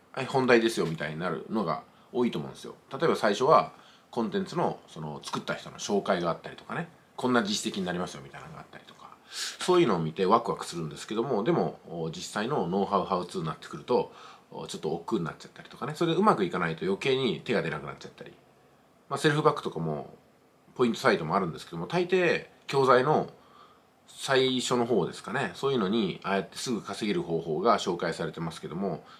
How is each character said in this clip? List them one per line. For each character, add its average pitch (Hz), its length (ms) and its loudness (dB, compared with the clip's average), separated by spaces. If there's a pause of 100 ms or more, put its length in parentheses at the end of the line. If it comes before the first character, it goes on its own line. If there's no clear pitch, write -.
(120)
は 135 100 -6
い、 120 40 -6
本 131 200 2
題 120 140 8
で 113 100 4
す 104 100 0
よ 85 60 2
み 80 100 -2
た 78 120 -4
い 78 60 -6
に 78 60 -6
な 90 80 -2
る 73 220 -4
の 104 140 0
が 78 180 -2 (300)
多 120 120 2
い 113 60 2
と 87 80 -4
思 69 100 -6
う - 20 -12
ん - 40 -16
で - 40 -18
す - 60 -16
よ。 - 100 -14 (160)
例 151 140 -2
え 147 40 4
ば 101 80 4
最 107 180 2
初 127 100 0
は、 131 280 6 (380)
コ 120 120 -2
ン 101 80 -2
テ 98 80 -2
ン 95 60 0
ツ 147 120 -10
の、 127 320 -2
そ 80 120 -14
の、 76 220 -8
作 - 180 -6
っ - 20 -4
た - 120 -6
人 - 160 -12
の - 80 -16
紹 101 240 0
介 92 180 0
が 85 100 0
あ 82 40 0
っ - 60 -12
た - 100 -14
り - 60 -14
と - 80 -18
か 110 100 -10
ね、 165 140 -6 (280)
こ 127 120 -2
ん 123 40 2
な 120 100 6
実 101 300 -2
績 101 80 -4
に 90 60 -4
な 90 60 -2
り 87 60 -4
ま 90 80 -4
す - 80 -10
よ 69 100 -14
み 69 60 -20
た - 80 -18
い - 20 -16
な - 80 -16
の 151 60 -16
が - 60 -14
あ - 20 -14
っ - 80 -20
た - 80 -18
り - 60 -20
と - 100 -20
か、 - 160 -20 (200)
そ - 480 2
う - 20 8
い 165 40 8
う 123 40 4
の 95 80 4
を - 20 2
見 80 140 -2
て 92 140 0
ワ 113 140 6
ク 101 100 -4
ワ 78 60 -2
ク - 80 -8
す 85 120 -10
る 82 60 -6
ん 78 60 -6
で - 80 -12
す - 100 -14
け 107 80 -8
ど 113 80 0
も、 113 220 -2
で 175 80 2
も、 95 260 0 (100)
お、 82 220 -6
実 87 220 -12
際 107 160 -4
の 123 180 -2
ノ 95 160 0
ウ - 40 0
ハ 101 120 2
ウ、 90 60 0
ハ 95 140 0
ウ 90 80 -4
ツ 95 120 -8
ー - 40 -2
に 80 40 -4
な 80 60 -4
っ - 60 -16
て - 100 -16
く - 80 -12
る - 80 -14
と、 113 280 0 (380)
お、 - 160 -12
ち - 100 -10
ょ - 20 -10
っ - 20 -18
と 76 100 -4
億 - 260 -2
劫 - 20 2
に 85 60 -2
な 73 80 -6
っ - 60 -18
ち - 60 -20
ゃ - 40 -18
っ - 40 -20
た - 100 -20
り - 60 -20
と - 80 -20
か - 100 -8
ね、 151 80 -6
そ 170 120 0
れ 165 60 2
で 160 60 0
う 196 40 4
ま 208 120 6
く 104 100 0
い 85 60 0
か 90 80 -2
な 82 120 2
い 80 60 -4
と - 80 -6
余 95 140 0
計 135 180 2
に 104 280 0
手 123 80 -2
が 90 100 2
出 80 80 -4
な 78 80 -6
く 73 80 -10
な 67 60 -10
っ 67 60 -16
ち - 80 -16
ゃ - 20 -16
っ - 40 -20
た - 120 -18
り。 - 80 -18 (760)
ま 139 80 -2
あ、 - 20 -4
セ 156 100 4
ル 147 60 6
フ 151 80 2
バ 151 100 6
ッ - 20 -6
ク - 80 -6
と - 80 -6
か - 80 -8
も、 76 360 -4 (600)
ポ 131 100 2
イ 117 40 6
ン 110 40 2
ト 98 60 -8
サ 127 140 4
イ 90 60 4
ト 82 60 -6
も 82 120 2
あ 101 40 4
る 92 60 0
ん 80 60 -4
で - 60 -12
す - 60 -16
け - 80 -18
ど 85 60 -8
も、 85 80 -6
大 175 220 0
抵 175 380 2 (200)
教 135 200 2
材 127 180 8
の 139 260 2 (800)
最 131 520 2
初 123 160 2
の 120 100 2
方 101 200 4
で - 80 -6
す - 80 -14
か - 100 -10
ね、 110 220 -2
そ 135 160 0
う - 20 2
い 131 40 2
う - 20 2
の 95 100 2
に、 98 340 0
あ 92 80 -4
あ 98 60 2
や 95 60 2
っ - 60 -14
て - 100 -16
す 135 120 -4
ぐ 98 120 -2
稼 101 240 -6
げ 101 80 2
る 85 80 0
方 82 180 -2
法 80 200 -2
が 104 180 4
紹 87 180 -2
介 80 180 -2
さ 82 120 -4
れ 80 60 -6
て 80 80 -10
ま 82 120 -4
す - 80 -14
け 73 80 -8
ど 156 80 -8
も、 165 280 -4 (160)